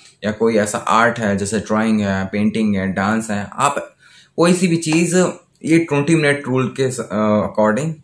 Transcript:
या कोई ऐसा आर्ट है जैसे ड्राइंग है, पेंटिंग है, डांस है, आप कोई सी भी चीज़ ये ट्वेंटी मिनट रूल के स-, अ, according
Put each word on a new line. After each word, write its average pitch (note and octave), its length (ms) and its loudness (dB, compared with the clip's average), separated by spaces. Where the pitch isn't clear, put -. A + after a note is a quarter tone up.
या G#2 80 -4
कोई A2+ 260 0
ऐसा G#2+ 200 0
आर्ट A2+ 420 2
है G2+ 180 0
जैसे G2+ 220 -4
ड्राइंग G#2+ 420 0
है, G2 240 -2
पेंटिंग G#2 500 0
है, F#2+ 180 -2
डांस A2 360 -2
है, G2+ 240 -6
आप - 420 -4
कोई F3 180 4
सी F3+ 140 2
भी E3 100 2
चीज़ E3 400 0
ये D#3+ 140 4
ट्वेंटी D3 360 0
मिनट C#3+ 320 0
रूल B2+ 200 0
के C3 240 -2
स-, - 80 -8
अ, G#2+ 420 0
according G#2+ 520 0